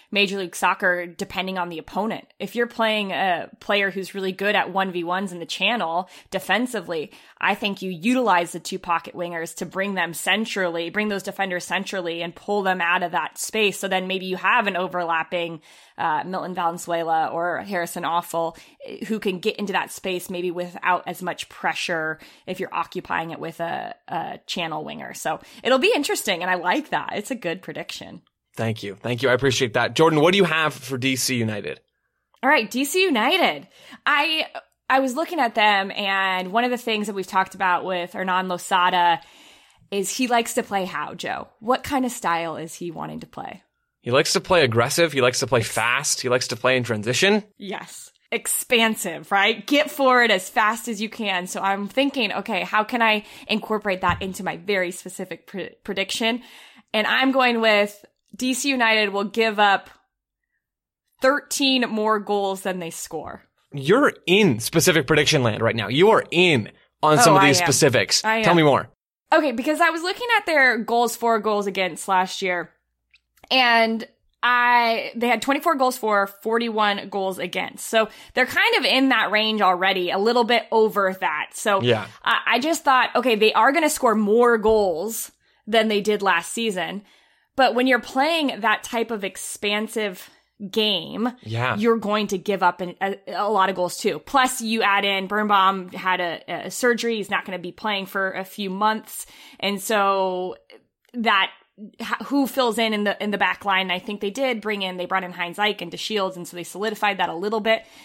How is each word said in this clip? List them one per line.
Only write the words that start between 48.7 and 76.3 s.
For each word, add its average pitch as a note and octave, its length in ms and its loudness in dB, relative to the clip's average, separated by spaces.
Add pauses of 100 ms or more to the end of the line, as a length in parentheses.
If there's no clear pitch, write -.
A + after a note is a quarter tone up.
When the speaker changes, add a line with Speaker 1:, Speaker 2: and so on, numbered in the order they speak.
Speaker 1:
right? G#3 340 2
Get C#4+ 240 2
forward B3 400 4
as F#3 180 0
fast A3+ 400 0
as G#3 120 -6
you A3 100 -4
can. F#3+ 360 -4
So F#3 140 -8
I'm G3 280 -2
thinking, C4 440 0
okay, G3 300 -4
how G#3 220 0
can A#3 180 -2
I G#3+ 220 2 (240)
incorporate G3+ 540 -2
that F3 200 0
into F#3+ 220 -8
my E3 120 -6
very F#3 360 -2
specific - 540 -12
pre-, F3+ 240 -10 (120)
prediction? A3+ 600 -2 (520)
And G#3+ 120 0
I'm B3+ 260 2
going B3 280 2
with G#3 420 2 (320)
D B3+ 200 -2
C C#4 160 -2
United A3 400 2
will G3 140 -2
give A3 340 0
up G#3 320 2 (1300)
thirteen C4 680 2
more G#3+ 300 0
goals G3 440 -2
than F#3 160 -4
they E3 120 -8
score. - 520 -12 (300)
Speaker 2:
You're F#3 400 4 (140)
in F3 340 4
specific D#3+ 460 2
prediction D3+ 360 4
land G#2+ 200 0
right A2+ 140 2
now. G#2 120 -2
You D#3+ 220 6
are F#3+ 200 6
in D#3+ 400 4 (320)
on D3+ 160 6
some D#3+ 160 8
Speaker 1:
Oh, - 20 8
Speaker 2:
of F#3+ 60 8
Speaker 1:
I D3+ 60 8
Speaker 2:
these B2+ 120 4
Speaker 1:
am. - 60 2
Speaker 2:
specifics. B2+ 580 4
Speaker 1:
I A3 180 2
Speaker 2:
Tell G3+ 100 6
Speaker 1:
am. F3 40 6
Speaker 2:
me E3 60 6
more. B2+ 260 4 (440)
Speaker 1:
Okay, D#4 200 4
because C4+ 280 -2
I E4 100 6
was E4 120 -4
looking G4 240 -4 (120)
at G#4+ 80 -4
their C4 320 4
goals A#3 360 0
for, A3+ 240 2
goals G#3 280 0
against F#3+ 420 -4
last F#3 320 0
year, F3+ 300 -4 (800)
and A#3 560 2 (360)
I, A#3+ 720 2
they A#3 120 0
had A3+ 140 0
twenty-four C#4+ 320 0
goals B3+ 240 0
for, G#3 300 2
forty-one G#3+ 800 -2